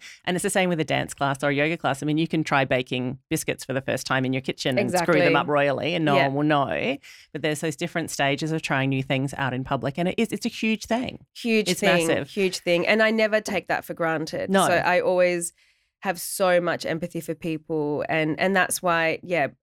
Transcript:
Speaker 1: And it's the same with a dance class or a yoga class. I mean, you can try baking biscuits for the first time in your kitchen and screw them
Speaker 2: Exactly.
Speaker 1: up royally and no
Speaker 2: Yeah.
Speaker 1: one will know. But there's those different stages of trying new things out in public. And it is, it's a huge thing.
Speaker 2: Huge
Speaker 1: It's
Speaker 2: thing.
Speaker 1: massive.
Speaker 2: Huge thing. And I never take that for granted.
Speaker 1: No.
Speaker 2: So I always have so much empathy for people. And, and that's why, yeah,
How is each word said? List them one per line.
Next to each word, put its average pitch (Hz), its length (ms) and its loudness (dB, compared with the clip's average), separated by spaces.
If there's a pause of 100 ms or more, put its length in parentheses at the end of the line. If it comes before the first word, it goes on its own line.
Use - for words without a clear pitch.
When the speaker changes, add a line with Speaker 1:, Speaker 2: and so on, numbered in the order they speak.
(240)
Speaker 1:
And 180 120 0
it's 165 60 -4
the 202 80 -2
same 185 180 2
with 170 120 0
a 151 40 0
dance 135 300 -2
class 139 300 -2
or 143 60 2
a 143 40 2
yoga 151 220 2
class. 135 260 -2
I 151 40 -4
mean, 151 120 2
you 165 80 2
can 160 160 0
try 139 220 2
baking 127 540 -2 (120)
biscuits - 340 -4
for - 80 -6
the 131 80 -2
first 127 240 -4
time 131 200 0
in 131 80 0
your 131 100 -2
kitchen 139 340 -4
and 123 140 0
screw 170 240 2
them 147 140 4
Speaker 2:
Exactly. - 80 4
Speaker 1:
up 139 100 0
royally 143 480 0
and 170 100 0
no 143 120 4
Speaker 2:
Yeah. 143 100 4
Speaker 1:
one 135 80 -2
will 143 80 0
know. 143 540 0 (360)
But 147 100 -8
there's 151 180 -2
those 156 160 -2
different 170 340 -4
stages 143 400 0
of 160 100 -2
trying 135 280 0
new 135 160 0
things 135 340 -2
out 127 160 -2
in 131 80 -4
public. 135 340 -4
And 175 120 0
it - 100 -4
is, 226 140 -2
it's 208 120 -6
a 247 40 -4
huge 220 380 -4
thing. - 380 -4 (120)
Speaker 2:
Huge 220 340 0
Speaker 1:
It's - 80 0
Speaker 2:
thing. 170 300 2
Speaker 1:
massive. 123 220 0
Speaker 2:
Huge 190 280 -2
thing. 175 260 2
And 214 160 4
I 220 120 4
never 214 280 2
take 196 280 -4
that - 160 -2
for 175 100 -10
granted. 160 560 -4
Speaker 1:
No. 190 160 6
Speaker 2:
So 180 60 2
I 175 280 2
always 180 520 2 (500)
have 175 180 -4
so 180 400 2
much 170 240 -2
empathy 165 360 -4
for 160 160 -6
people. 156 720 -4
And, 156 320 0
and 190 160 2
that's - 260 0
why, 165 400 0
yeah, 160 260 0 (140)